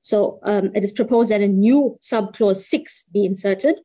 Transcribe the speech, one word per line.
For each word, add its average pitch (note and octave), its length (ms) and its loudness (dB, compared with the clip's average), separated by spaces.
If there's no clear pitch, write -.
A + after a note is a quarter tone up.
So, - 420 -2
um, G3 320 0
it G3+ 80 0
is G3+ 80 -4
proposed A#3 400 0
that G#3 100 2
a G3+ 60 2
new A3 540 2
subclause G3+ 560 -2
six - 560 -8
be G3+ 120 0
inserted. G3 600 -2